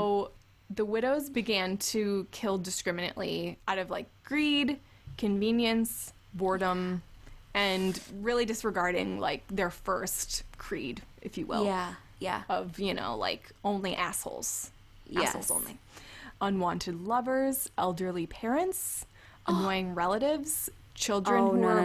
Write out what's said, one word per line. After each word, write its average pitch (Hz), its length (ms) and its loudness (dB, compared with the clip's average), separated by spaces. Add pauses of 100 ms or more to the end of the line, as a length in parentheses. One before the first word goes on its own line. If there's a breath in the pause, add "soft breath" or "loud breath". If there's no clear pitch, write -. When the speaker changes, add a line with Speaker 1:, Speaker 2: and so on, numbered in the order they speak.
(720)
Speaker 1:
Mm-hmm. 196 40 -10
Speaker 2:
the 214 100 0
widows 262 440 0
began 196 480 0 (160)
to 202 380 2
kill 196 260 0
discriminately 175 1000 -4 (100)
out 190 100 2
of, 185 120 -2
like, 185 180 -6 (160)
greed, 285 560 2 (480 loud breath)
convenience, 226 840 2 (200)
boredom, 185 680 2 (540 soft breath)
and 190 440 2 (220)
really 240 240 2
disregarding, 185 720 0
like, 151 280 -2
their 196 220 0
first - 760 -4 (140)
creed, - 440 -6 (200)
if - 160 -8
you 175 80 -4
will. - 200 0
Speaker 1:
Yeah, 185 280 0 (260)
yeah. 185 300 -2
Speaker 2:
Of, 185 300 -2
you 196 140 0
know, 117 220 -4
like, - 360 -2 (120)
only 196 320 0
assholes. - 760 -4 (360)
Speaker 1:
Yes. 170 220 0
Speaker 2:
Assholes - 220 -4
only. - 260 -4 (640 loud breath)
Unwanted 180 640 0
lovers, 262 720 2
elderly 180 500 0
parents, - 800 -2 (200)
Speaker 1:
<gasps> - 220 -16
Speaker 2:
annoying 185 480 2
relatives, 262 720 2 (260)
children 202 480 4
Speaker 1:
Oh, - 80 6
Speaker 2:
who 190 60 6
Speaker 1:
no, 190 100 6
Speaker 2:
were - 80 6
Speaker 1:
no, 180 100 8